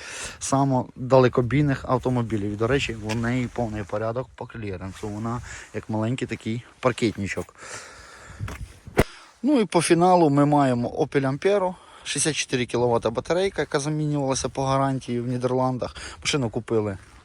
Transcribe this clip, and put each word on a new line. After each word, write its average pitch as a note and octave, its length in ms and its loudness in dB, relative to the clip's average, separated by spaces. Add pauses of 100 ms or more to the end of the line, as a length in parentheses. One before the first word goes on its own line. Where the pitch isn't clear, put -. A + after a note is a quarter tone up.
(400)
самодалекобійних C3 1500 2
автомобілів. A2+ 640 0
І, G#2 40 -4
до A2+ 120 0
речі, C3 260 0
в A2 220 -4
неї A#2+ 320 -2
повний G#2+ 360 -4
порядок A2+ 520 -4
по A#2 100 -12
кліренсу. G2 640 -10
Вона A2+ 320 -6 (320)
як G#2+ 160 -10
маленький A2+ 380 -2
такий A#2 360 -6 (160)
паркетничок. G2+ 760 -2 (1900)
Ну C#4+ 120 6
і G#3+ 60 4
по E3+ 160 2
фіналу E3+ 480 6
ми C#3+ 160 6
маємо C3+ 440 4
Opel C#3 480 0
Ampero, F#3+ 380 2 (280)
шістдесят C#3+ 320 -2
чотири B2 300 -2
кіловата A#2 440 2
батарейка, E3 520 0
яка D3 180 -2
замінювалася D3 720 -2
по C3+ 160 -4
гарантії C3+ 560 0
в A#2+ 60 -4
Нідерландах. B2+ 680 -2 (260)
Машину C3 280 0
купили G#2+ 480 -2 (280)